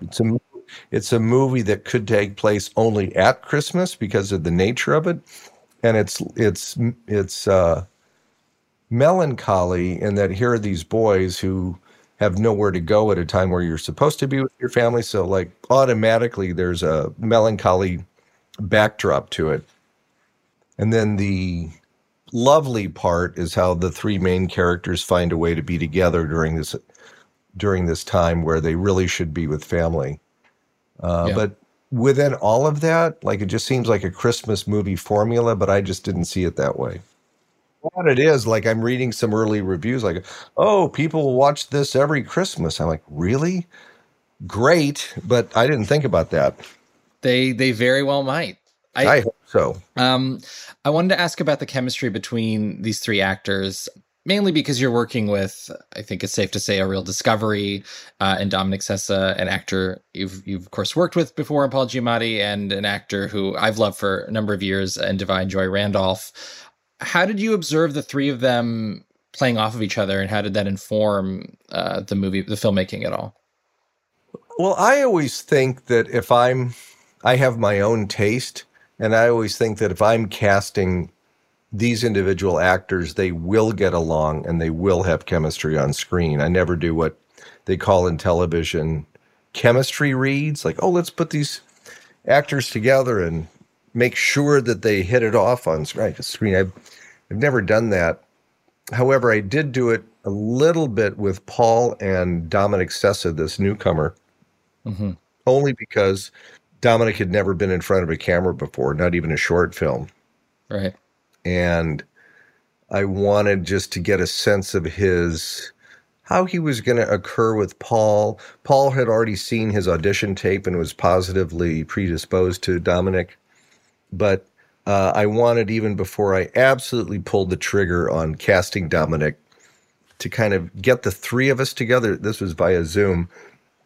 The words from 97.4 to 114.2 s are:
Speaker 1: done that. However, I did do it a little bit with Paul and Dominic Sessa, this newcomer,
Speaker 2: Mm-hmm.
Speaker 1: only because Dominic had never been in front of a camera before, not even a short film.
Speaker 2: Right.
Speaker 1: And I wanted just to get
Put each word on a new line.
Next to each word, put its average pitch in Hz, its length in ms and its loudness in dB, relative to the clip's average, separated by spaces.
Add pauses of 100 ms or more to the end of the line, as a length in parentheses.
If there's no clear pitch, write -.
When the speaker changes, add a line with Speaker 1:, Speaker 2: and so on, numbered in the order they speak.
Speaker 1:
done 110 280 2
that. 85 340 0 (680)
However, 123 400 4
I 107 100 2
did 135 320 -2
do 123 180 2
it 110 120 0 (200)
a 104 80 -6
little 131 560 2
bit 104 320 -2
with 98 260 -4
Paul 117 540 2
and 90 500 -2
Dominic 98 400 2
Sessa, - 460 0
this 78 240 -4
newcomer, 92 560 0 (720)
Speaker 2:
Mm-hmm. 101 260 -4 (340)
Speaker 1:
only 135 280 4
because 98 580 -2 (480)
Dominic 113 380 4
had 95 120 -2
never 98 240 2
been 95 180 0
in 90 100 0
front 95 220 2
of 80 60 -4
a 80 60 0
camera 87 380 0
before, 69 400 -2
not 87 220 0
even 80 180 -2
a 73 40 -2
short 87 380 0
film. 71 320 -2 (600)
Speaker 2:
Right. 98 240 -4 (500)
Speaker 1:
And 87 580 0 (880)
I 101 140 0
wanted 101 640 2
just 92 280 -4
to 95 60 -4
get 90 220 0